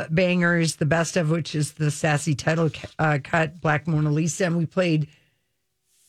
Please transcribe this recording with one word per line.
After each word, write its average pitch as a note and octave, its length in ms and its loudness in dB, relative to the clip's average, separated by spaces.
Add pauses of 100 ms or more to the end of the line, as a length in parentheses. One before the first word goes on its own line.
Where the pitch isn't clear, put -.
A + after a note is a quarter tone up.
(100)
bangers, F3 680 2
the - 100 -2
best E3 300 0
of D#3+ 140 0
which E3 240 -2
is D3+ 200 -2
the D3+ 160 -2
sassy D3 440 0
title D#3+ 360 0
ca-, - 180 -14 (100)
uh, D3+ 240 2
cut, D#3+ 380 -2
Black D3+ 280 0
Mona D3+ 220 2
Lisa. D#3+ 360 0
And E3+ 120 0
we E3 80 0
played D#3+ 400 0 (1000)